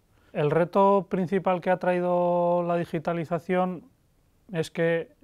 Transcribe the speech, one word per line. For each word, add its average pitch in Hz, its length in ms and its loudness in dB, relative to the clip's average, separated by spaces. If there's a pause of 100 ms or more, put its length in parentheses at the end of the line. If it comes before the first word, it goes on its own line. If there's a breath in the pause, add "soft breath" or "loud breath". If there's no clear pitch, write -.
(320 soft breath)
El 147 200 0
reto 196 580 4
principal 185 500 -2
que 185 100 -2
ha 180 80 2
traído 175 840 0
la 175 140 -2
digitalización 170 1160 -4 (600)
es 160 180 -4
que, 165 540 -2